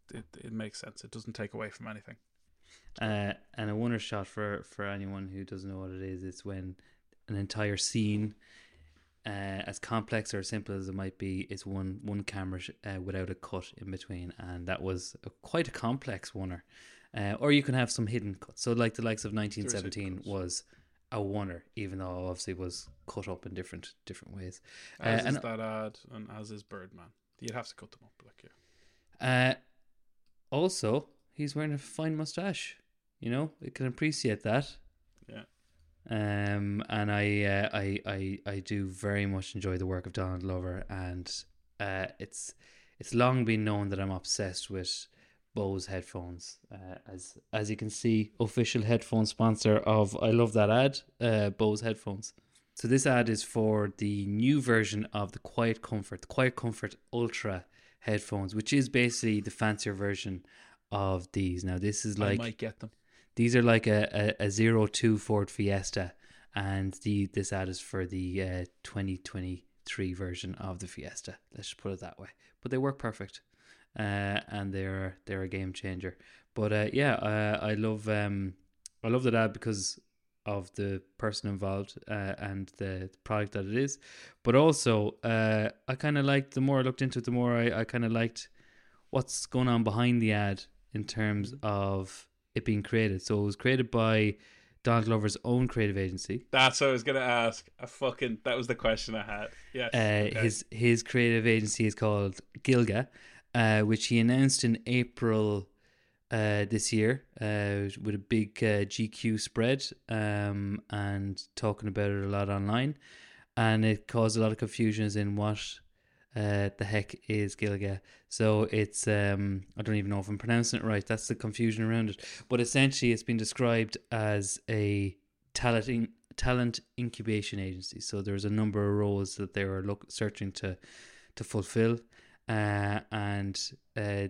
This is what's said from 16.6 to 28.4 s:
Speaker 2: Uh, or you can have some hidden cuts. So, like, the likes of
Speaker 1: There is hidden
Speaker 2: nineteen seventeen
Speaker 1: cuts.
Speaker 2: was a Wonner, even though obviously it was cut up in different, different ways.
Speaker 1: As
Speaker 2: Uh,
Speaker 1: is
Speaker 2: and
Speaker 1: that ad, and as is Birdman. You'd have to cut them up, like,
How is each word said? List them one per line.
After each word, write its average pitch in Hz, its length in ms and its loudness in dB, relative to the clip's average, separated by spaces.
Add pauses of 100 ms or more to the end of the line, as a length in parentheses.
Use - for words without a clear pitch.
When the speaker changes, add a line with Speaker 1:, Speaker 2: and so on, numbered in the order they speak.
Speaker 2:
Uh, 101 220 -2
or 147 120 2
you 143 120 6
can 131 100 -2
have 123 160 2
some 117 180 -2
hidden 104 280 -4
cuts. - 260 -18
So, 117 120 0
like, 117 200 2
the - 80 -8
likes 110 240 -2
of 104 80 -6
Speaker 1:
There 107 100 -2
is 101 120 -6
hidden 104 80 -6
Speaker 2:
nineteen 98 60 -4
seventeen 95 480 -6
Speaker 1:
cuts. 92 100 -12
Speaker 2:
was 95 360 -6 (500)
a 113 40 -6
Wonner, 98 440 -4 (140)
even 95 240 -6
though 90 280 -6
obviously 90 240 -6
it 90 80 -8
was 90 300 -8 (180)
cut 98 220 -8
up 87 160 -10
in - 80 -12
different, 87 400 -12 (120)
different - 300 -16
ways. 92 240 -12 (400)
Speaker 1:
As 113 140 0
Speaker 2:
Uh, 113 40 4 (120)
Speaker 1:
is 143 60 0
Speaker 2:
and - 80 -6
Speaker 1:
that 113 180 -6
ad, 110 380 -8 (120)
and 107 160 -14 (100)
as 107 140 -14
is 104 100 -14
Birdman. 92 440 -18 (340)
You'd 117 120 -8
have 123 180 -10
to - 60 -20
cut - 160 -20
them - 120 -20
up, 110 80 -20 (140)
like, - 180 -20